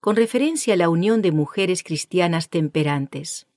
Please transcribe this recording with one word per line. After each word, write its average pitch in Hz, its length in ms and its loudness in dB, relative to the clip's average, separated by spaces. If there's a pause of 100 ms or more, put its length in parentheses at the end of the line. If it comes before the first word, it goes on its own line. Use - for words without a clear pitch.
con 208 140 2
referencia 254 600 0
a - 20 2
la 170 120 4
Unión 202 320 2
de 185 100 2
Mujeres 180 520 0
Cristianas 170 680 -2
Temperantes. 147 1080 -2